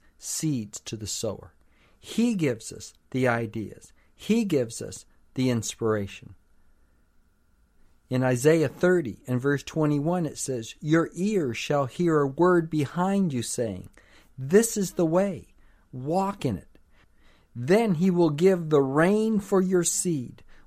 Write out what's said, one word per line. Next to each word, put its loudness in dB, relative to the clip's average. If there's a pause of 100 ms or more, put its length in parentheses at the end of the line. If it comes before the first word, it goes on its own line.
(180)
seeds -4
to -10
the -10
sower. -8 (460)
He 0
gives -2
us -16 (160)
the 0
ideas. -4 (220)
He 0
gives 0
us -12 (300)
the 0
inspiration. -4 (1700)
In 0
Isaiah 4
thirty 0
and -2
verse 0
twenty-one, 0
it -8
says, -8
"Your 2
ears -2
shall 0
hear 2
a 2
word 4
behind 0
you -2
saying, -6 (480)
'This 2
is -2
the 0
way, -2 (420)
walk -4
in 0
it.' -16 (800)
Then 2
he 2
will 4
give 2
the 4
rain 2
for 2
your 2
seed, -4 (220)